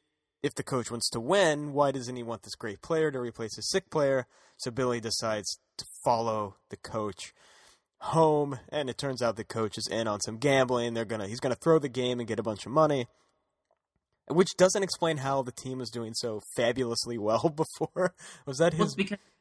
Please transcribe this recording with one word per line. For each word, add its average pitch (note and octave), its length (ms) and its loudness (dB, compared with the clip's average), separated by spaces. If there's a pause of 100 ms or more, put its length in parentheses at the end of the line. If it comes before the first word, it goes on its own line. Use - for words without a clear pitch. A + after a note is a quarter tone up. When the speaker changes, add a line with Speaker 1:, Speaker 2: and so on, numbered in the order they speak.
(440)
Speaker 1:
if C#3+ 100 -2
the - 100 -4
coach B2 280 -2
wants A#2 180 -2
to A#2+ 100 -4
win, D3 540 2
why C#3+ 180 4
doesn't B2+ 240 -6
he B2 80 -8
want A2+ 200 -8
this G#2 120 -12
great G#2 280 -8
player D#3+ 280 0
to C3 80 -4
replace A#2 360 -6
his A2 140 -8
sick F#3+ 200 -2
player? C3+ 380 2 (300)
So - 140 -6
Billy A#2+ 300 0
decides A2 560 -4 (200)
to - 80 -10 (200)
follow A2 500 0 (140)
the G2+ 80 -14
coach - 560 -6 (680)
home, D3 580 4 (100)
and C3+ 220 -4
it A2+ 80 -8
turns B2+ 240 -4
out A2+ 140 2
the A2 60 -6
coach A2 360 -2
is - 120 -4
in A2+ 160 0
on G#2 140 -2
some A2 160 -6
gambling. B2+ 560 2
They're A#2 100 -2
gonna, G#2 240 -6
he's A#2 120 -8
gonna B2+ 160 -2
throw D#3+ 240 4
the C#3+ 100 -2
game B2 300 -2
and A#2 80 -6
get G#2+ 120 -2
a A2 40 -2
bunch G#2+ 220 -4
of G#2+ 60 -10
money, C#3+ 360 4 (1200)
which F3 280 4
doesn't F#3+ 260 6
explain E3 340 0
how C3+ 240 0
the B2 100 -4
team C3 280 -8
was A#2 100 -8
doing A2+ 240 -6
so A2 260 -4 (160)
fabulously A#2+ 600 0
well A2+ 320 2
<laughs> D3 80 -8
before. D#3+ 560 -2 (320)
Was C3+ 140 -2
that E3 140 6
Speaker 2:
Well, E3 100 2
Speaker 1:
his D3+ 100 0
Speaker 2:
it's - 20 -16
because G3+ 220 -2 (240)